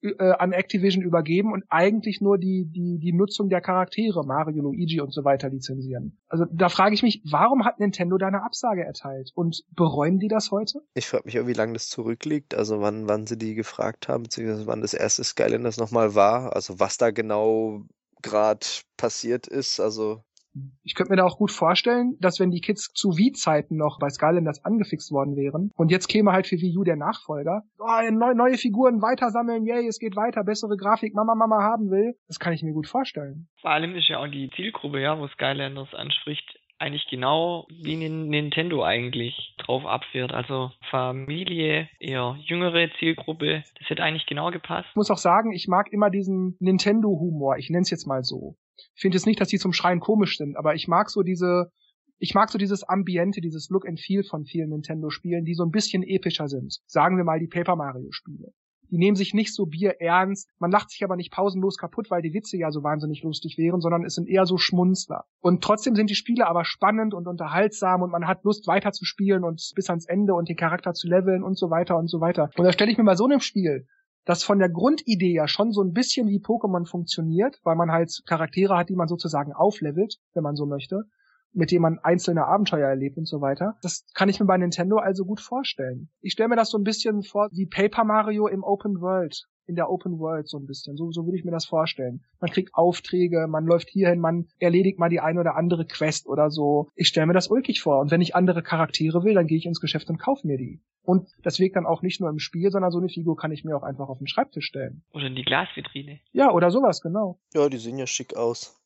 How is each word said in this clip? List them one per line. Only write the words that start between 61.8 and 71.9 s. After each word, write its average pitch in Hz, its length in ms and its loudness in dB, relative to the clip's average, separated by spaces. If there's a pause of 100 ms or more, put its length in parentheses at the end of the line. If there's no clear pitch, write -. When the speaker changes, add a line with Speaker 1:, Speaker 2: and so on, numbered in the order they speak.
Speaker 1:
weil 175 140 0
die 160 100 -4
Witze 208 240 -6
ja 160 140 -2
so 151 100 -6
wahnsinnig 151 400 -4
lustig 160 380 -8
wären, 170 220 2
sondern 170 220 0
es - 120 -8
sind 170 120 -4
eher 190 200 4
so 185 100 0
Schmunzler. 180 680 0 (160)
Und 180 220 2
trotzdem 214 320 2
sind 208 140 4
die 202 60 -4
Spiele 240 320 0
aber 170 180 0
spannend 220 480 0
und 175 140 -8
unterhaltsam 180 720 0
und 180 80 -2
man 170 180 -2
hat 185 160 -2
Lust 214 220 0
weiterzuspielen 196 800 0
und 165 320 -6
bis 190 160 -2
ans 170 160 -4
Ende 196 260 2
und 170 160 0
den 170 60 -4
Charakter 170 380 -2
zu - 140 -8
leveln 185 360 4
und 190 120 -2
so 180 140 -2
weiter 170 300 2